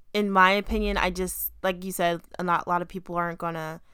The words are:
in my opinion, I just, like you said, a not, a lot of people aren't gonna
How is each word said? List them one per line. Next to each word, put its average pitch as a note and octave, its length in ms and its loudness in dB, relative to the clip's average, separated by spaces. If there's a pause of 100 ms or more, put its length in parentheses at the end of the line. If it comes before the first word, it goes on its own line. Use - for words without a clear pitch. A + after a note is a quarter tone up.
(120)
in G#3 180 0
my F#3+ 200 8
opinion, G#3 460 0
I F#3 140 2
just, F3+ 420 -4 (100)
like F#3 220 -2
you F#3+ 80 -6
said, E3+ 280 0 (200)
a - 20 -6
not, F3 240 2
a - 20 -4
lot F3 140 0
of F3 60 -8
people F3+ 260 -10
aren't E3+ 240 -2
gonna E3 420 -6 (140)